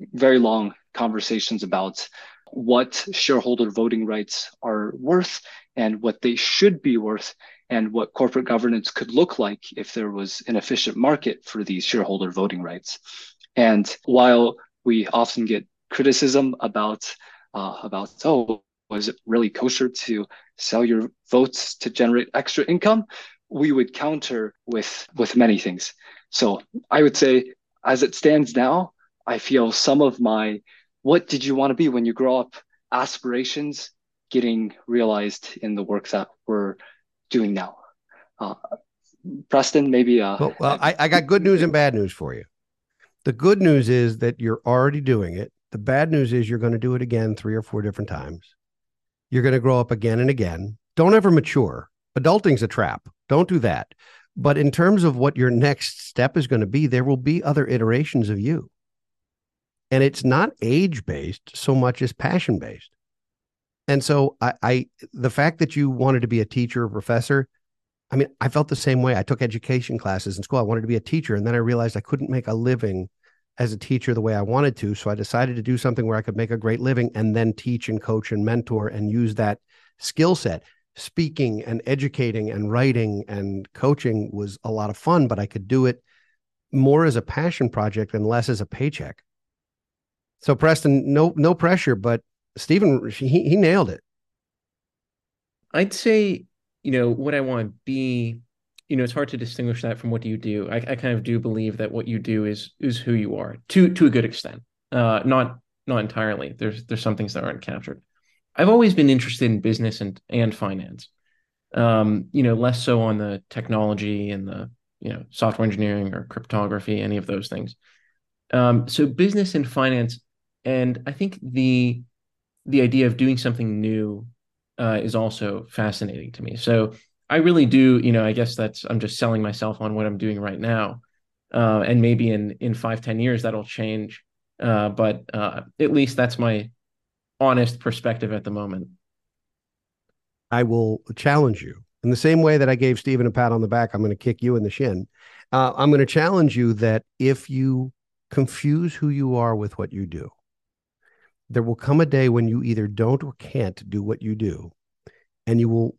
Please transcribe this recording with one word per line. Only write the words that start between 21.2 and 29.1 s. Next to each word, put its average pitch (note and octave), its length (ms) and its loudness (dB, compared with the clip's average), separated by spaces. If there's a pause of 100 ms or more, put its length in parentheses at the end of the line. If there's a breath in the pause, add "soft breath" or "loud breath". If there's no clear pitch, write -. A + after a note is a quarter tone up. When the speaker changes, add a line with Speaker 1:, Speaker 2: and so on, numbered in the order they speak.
Speaker 1:
votes C3 480 0
to A#2+ 120 -6
generate A#2+ 440 2
extra C#3 300 -2
income?" G#3+ 400 2 (440 loud breath)
we D3 220 0
would C3 220 2
counter C3+ 640 -6 (120)
with, A2+ 480 -6
with A#2 220 0
many A2+ 220 6
things. F2+ 360 -8 (360 soft breath)
So G2+ 320 0 (280)
I D3+ 120 4
would C#3+ 140 6
say, B2+ 360 4 (320)
as C3 180 2
it - 140 0
stands D3 400 2
now, D3 360 0 (320)